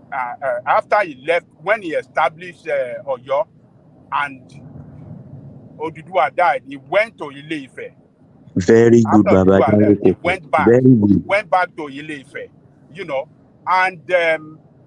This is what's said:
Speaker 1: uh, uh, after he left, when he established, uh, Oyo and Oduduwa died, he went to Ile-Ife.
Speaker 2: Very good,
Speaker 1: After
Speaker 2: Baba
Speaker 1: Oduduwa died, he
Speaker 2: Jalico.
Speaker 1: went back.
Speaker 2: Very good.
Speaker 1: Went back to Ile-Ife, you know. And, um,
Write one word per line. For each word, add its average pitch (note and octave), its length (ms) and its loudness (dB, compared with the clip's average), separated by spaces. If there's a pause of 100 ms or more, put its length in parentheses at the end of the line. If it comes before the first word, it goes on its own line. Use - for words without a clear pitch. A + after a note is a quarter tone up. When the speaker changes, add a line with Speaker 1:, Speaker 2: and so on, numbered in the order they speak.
(120)
Speaker 1:
uh, B2+ 340 -8
uh, B2 200 -4
after G#3 380 0
he D3+ 120 -12 (100)
left, E3 200 -2 (160)
when G#3 200 -2
he E3+ 120 -10
established, D#3+ 760 -6
uh, B2 400 -6
Oyo C3+ 380 -4 (680)
and C#3 300 -6 (1400)
Oduduwa D#3+ 560 -4
died, E3 340 0
he C#3+ 100 -16
went F3 400 -2
to E3 80 -10
Ile-Ife. C#3 680 -14 (640)
Speaker 2:
Very A#2 480 6
good, G#2+ 240 2
Speaker 1:
After - 20 2
Speaker 2:
Baba F#2+ 320 4
Speaker 1:
Oduduwa G#2 180 2
died, G#2 220 4
he F#2 100 2
Speaker 2:
Jalico. - 100 -10
Speaker 1:
went D3+ 280 -6
back. D3+ 240 4
Speaker 2:
Very B2+ 220 6
good. G2+ 280 2
Speaker 1:
Went G3 260 -4
back F3+ 260 -2
to D#3+ 80 -10
Ile-Ife, C#3 680 -16 (420)
you F#3 140 -16
know. C#3 220 -6 (380)
And, F#3 460 -2
um, D#3+ 480 -2 (260)